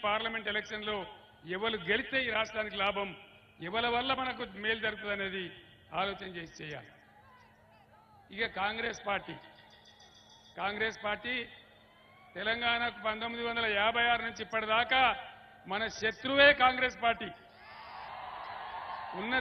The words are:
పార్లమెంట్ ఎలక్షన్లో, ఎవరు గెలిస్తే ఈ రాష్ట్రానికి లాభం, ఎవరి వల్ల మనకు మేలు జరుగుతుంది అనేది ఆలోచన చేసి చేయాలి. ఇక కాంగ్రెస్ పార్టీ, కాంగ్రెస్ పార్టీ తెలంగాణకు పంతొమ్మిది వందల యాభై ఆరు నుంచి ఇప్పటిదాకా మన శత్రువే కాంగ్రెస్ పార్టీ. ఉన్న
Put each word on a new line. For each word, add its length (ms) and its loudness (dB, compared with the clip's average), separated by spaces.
పార్లమెంట్ 480 0
ఎలక్షన్లో, 420 -4
ఎవరు 200 0
గెలిస్తే 380 0
ఈ 40 0
రాష్ట్రానికి 540 -2
లాభం, 240 0
ఎవరి 280 0
వల్ల 240 2
మనకు 220 -4
మేలు 220 0
జరుగుతుంది 320 -2
అనేది 260 -4
ఆలోచన 360 -4
చేసి 240 -10
చేయాలి. 300 -12
ఇక 120 0
కాంగ్రెస్ 480 -2
పార్టీ, 280 -4
కాంగ్రెస్ 460 -2
పార్టీ 300 -2
తెలంగాణకు 720 0
పంతొమ్మిది 420 -2
వందల 180 0
యాభై 320 4
ఆరు 100 4
నుంచి 240 -6
ఇప్పటిదాకా 560 4
మన 160 -2
శత్రువే 540 6
కాంగ్రెస్ 520 4
పార్టీ. 240 2
ఉన్న 200 0